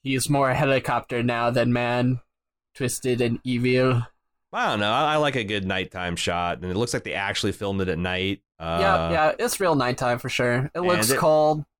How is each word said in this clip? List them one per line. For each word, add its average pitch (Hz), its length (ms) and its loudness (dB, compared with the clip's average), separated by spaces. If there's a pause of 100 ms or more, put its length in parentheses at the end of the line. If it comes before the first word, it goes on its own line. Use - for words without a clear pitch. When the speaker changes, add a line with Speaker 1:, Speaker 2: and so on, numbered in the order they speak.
Speaker 1:
He's 131 260 -2
more 139 240 2
helicopter 127 680 0
now 120 260 0
than 120 240 2
man, 123 460 0 (560)
twisted 123 460 -2
and 117 220 0
evil. 127 600 2 (480)
Speaker 2:
I 220 180 -2
don't 107 120 0
know. 104 100 2
I, 147 220 2
I - 20 2
like 143 200 2
a 120 80 0
good 101 220 -2
nighttime 92 500 -4
shot, 87 460 -2
and 90 80 -6
it 90 80 -4
looks 117 160 -2
like 127 100 -4
they 87 120 -6
actually 98 380 -2
filmed 98 280 -4
it 92 80 0
at 80 80 -2
night. 92 440 -4 (180)
Uh, 82 200 -4
Speaker 1:
Yeah, 165 320 2
yeah, 156 280 2
it's 233 200 -4
real 175 140 2
nighttime 123 460 0
for 127 100 -8
sure. 123 460 0
It 170 60 -4
looks 180 280 2
Speaker 2:
and 139 80 2
it - 20 -2
Speaker 1:
cold. 156 460 4 (140)